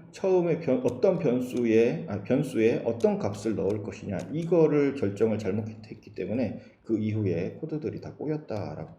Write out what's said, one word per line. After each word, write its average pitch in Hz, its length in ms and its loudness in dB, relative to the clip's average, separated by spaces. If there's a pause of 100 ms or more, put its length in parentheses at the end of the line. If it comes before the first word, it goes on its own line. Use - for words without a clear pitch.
(120)
처음에 175 500 2
변-, 127 240 2
어떤 180 340 2
변수에, 123 880 2
아, 101 160 -6
변수에 123 600 2
어떤 196 340 2
값을 104 360 -2
넣을 98 280 0
것이냐, 95 480 -8
이거를 151 640 4
결정을 104 420 0
잘못했기 - 760 -6
때문에 104 460 -4 (220)
그 113 140 -2
이후에 107 580 -2
코드들이 151 440 -6
다 - 160 -12
꼬였다라고 104 840 -8